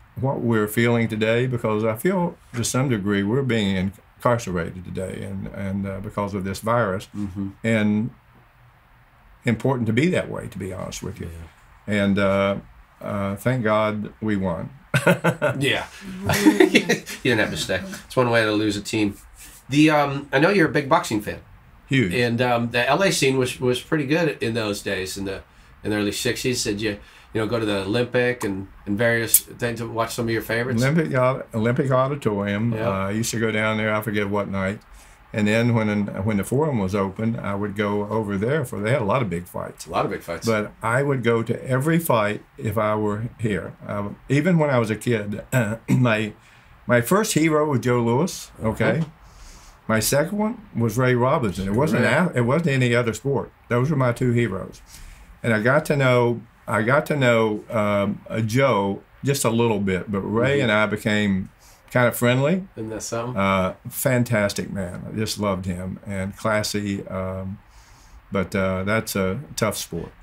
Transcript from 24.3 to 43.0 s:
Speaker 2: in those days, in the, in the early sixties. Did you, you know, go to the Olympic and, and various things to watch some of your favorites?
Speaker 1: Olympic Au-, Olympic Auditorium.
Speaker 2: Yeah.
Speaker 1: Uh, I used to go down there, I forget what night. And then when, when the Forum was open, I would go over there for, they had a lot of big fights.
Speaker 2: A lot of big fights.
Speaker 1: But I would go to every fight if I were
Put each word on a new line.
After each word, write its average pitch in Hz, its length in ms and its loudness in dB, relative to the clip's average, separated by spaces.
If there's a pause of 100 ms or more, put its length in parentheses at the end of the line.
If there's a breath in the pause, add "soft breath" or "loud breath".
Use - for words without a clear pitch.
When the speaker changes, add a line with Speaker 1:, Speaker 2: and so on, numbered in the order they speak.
Speaker 2:
in 113 120 -2
those 104 280 -4
days, 95 360 -6
in 98 80 -6
the, 95 160 -8 (420 soft breath)
in 104 80 -4
the 107 60 0
early 104 140 0
sixties. 120 520 -2
Did 104 180 -2
you, 107 100 -2 (420 loud breath)
you 113 80 0
know, 107 60 0
go 98 120 -2
to 113 60 -2
the 101 160 0
Olympic 123 640 0
and, 98 240 -4 (180)
and 101 120 -2
various 117 420 2
things 117 400 -6
to 117 80 -8
watch 113 260 -4
some 120 120 -2
of 117 60 -2
your 110 100 0
favorites? 117 400 -2
Speaker 1:
Olympic 151 340 2
Au-, 127 280 2 (100)
Olympic 120 380 0
Auditorium. 117 840 0
Speaker 2:
Yeah. 110 160 -2
Speaker 1:
Uh, - 20 2 (160)
I 101 40 -2
used 113 200 -2
to 113 80 -4
go 110 120 2
down 110 260 0
there, 107 160 0
I 107 80 0
forget 104 280 -2
what 101 180 -2
night. 98 320 -2 (540 loud breath)
And 104 140 2
then 117 280 4
when, 104 320 0 (180)
when 110 120 0
the 95 60 0
Forum 135 360 0
was 95 160 -2
open, 104 440 -2
I 101 160 -6
would 98 220 -6
go 104 300 0
over 107 300 -2
there 131 280 0
for, 101 160 -8
they 107 100 0
had 139 100 2
a 104 40 -2
lot 120 160 2
of 101 80 -2
big 87 180 -4
fights. - 380 -10
Speaker 2:
A - 40 -14
lot 104 140 0
of 110 80 -4
big 87 100 -8
fights. - 240 -8
Speaker 1:
But 107 280 0 (100)
I 117 200 2
would 135 200 -2
go 117 200 4
to 113 220 -4
every 139 340 2
fight 107 440 0 (140)
if 107 200 -4
I 107 180 2
were 107 340 -2 (100)